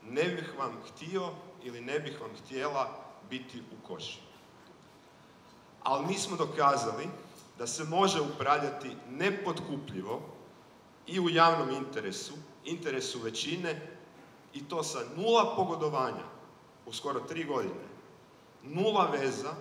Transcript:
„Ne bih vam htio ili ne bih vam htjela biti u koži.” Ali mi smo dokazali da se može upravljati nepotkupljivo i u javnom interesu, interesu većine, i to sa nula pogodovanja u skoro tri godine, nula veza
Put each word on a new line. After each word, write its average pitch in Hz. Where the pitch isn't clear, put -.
„Ne 127
bih 175
vam 131
htio 175
ili 120
ne 139
bih 135
vam 113
htjela 135
biti 127
u -
koži.” 80
Ali 139
mi 190
smo 196
dokazali 143
da 120
se 156
može 165
upravljati 139
nepotkupljivo 143
i 185
u 170
javnom 165
interesu, 131
interesu 139
većine, 151
i 143
to 165
sa 139
nula 220
pogodovanja 151
u 113
skoro 135
tri 160
godine, 117
nula 185
veza 135